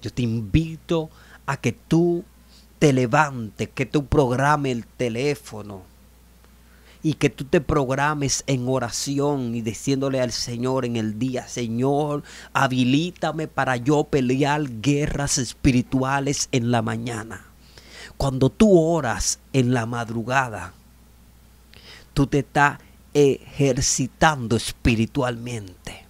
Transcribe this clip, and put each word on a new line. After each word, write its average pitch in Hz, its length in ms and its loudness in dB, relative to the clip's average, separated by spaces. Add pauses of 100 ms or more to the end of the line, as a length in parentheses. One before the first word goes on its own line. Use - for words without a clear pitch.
Yo 107 100 -8
te 123 100 -4
invito 156 840 0 (380)
a 139 100 -2
que - 160 -2
tú 170 520 0 (540)
te 147 140 6
levantes, 127 760 0
que - 180 -6
tú 147 200 -2
programes 139 680 2
el 117 140 -6
teléfono 113 960 -6 (1200)
y 156 120 0
que 139 160 0
tú - 140 -12
te 175 160 2
programes 143 880 -2
en 127 220 -2
oración 131 880 -2
y 117 80 -4
diciéndole 135 580 -2
al 123 120 -2
Señor 127 520 -4
en 120 120 -4
el 107 220 -4
día: 123 280 -4
"Señor, 139 760 -2 (280)
habilítame 143 960 0
para 131 300 -2
yo 143 280 2
pelear 139 760 0
guerras 143 580 0
espirituales 135 1120 0
en 120 220 0
la 117 100 2
mañana". 113 640 -8 (720)
Cuando 131 320 2
tú 202 300 6
oras 156 640 0 (120)
en 127 220 2
la 117 120 -2
madrugada, 117 840 -4 (1400)
tú 135 140 2
te 147 100 0
estás 143 400 2 (360)
ejercitando 135 1400 2
espiritualmente 117 1500 -4